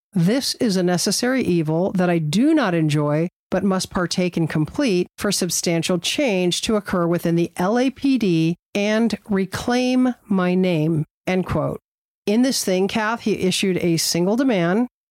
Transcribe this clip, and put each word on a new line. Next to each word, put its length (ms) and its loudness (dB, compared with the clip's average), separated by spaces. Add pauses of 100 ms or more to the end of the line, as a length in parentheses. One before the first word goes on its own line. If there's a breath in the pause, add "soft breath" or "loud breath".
(140)
this 420 0
is 220 0
a 60 0
necessary 600 0
evil 480 0
that 180 2
I 80 2
do 360 2
not 200 2
enjoy 540 0 (240)
but 120 0
must 280 0
partake 440 -2
and 140 0
complete 560 0 (140)
for 120 -2
substantial 680 -2
change 600 0
to 140 -2
occur 300 -2
within 300 0
the 220 0
L 200 0
A 140 2
P 260 0
D 380 2 (180)
and 420 0 (140)
reclaim 840 0 (120)
my 280 2
name," 500 0 (220)
end 180 0
quote. 340 -4 (460)
In 160 2
this 220 0
thing, 240 0
Kath, 340 -2
he 200 -2
issued 360 0
a 200 0
single 380 0
demand. 520 0 (240)